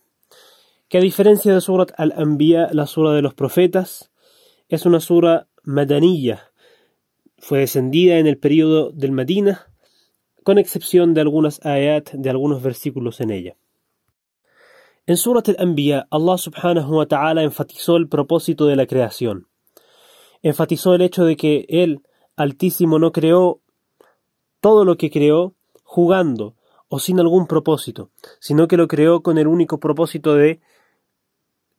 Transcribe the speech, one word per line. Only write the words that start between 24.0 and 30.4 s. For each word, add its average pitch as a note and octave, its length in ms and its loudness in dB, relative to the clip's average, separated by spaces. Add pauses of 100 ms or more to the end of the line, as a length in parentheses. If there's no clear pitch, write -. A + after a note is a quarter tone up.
todo G#3 240 4
lo F3 120 2
que D3+ 140 -4
creó D#3 440 0 (280)
jugando E3 720 -2 (340)
o C#3 100 -8
sin F#3 220 -2
algún F3 260 2
propósito, D3+ 640 -4 (300)
sino D#3 260 0
que F3 100 0
lo E3 120 2
creó E3 340 2
con E3+ 140 0
el D3+ 100 2
único D#3+ 320 0
propósito D#3 560 -2
de D3+ 260 2 (1200)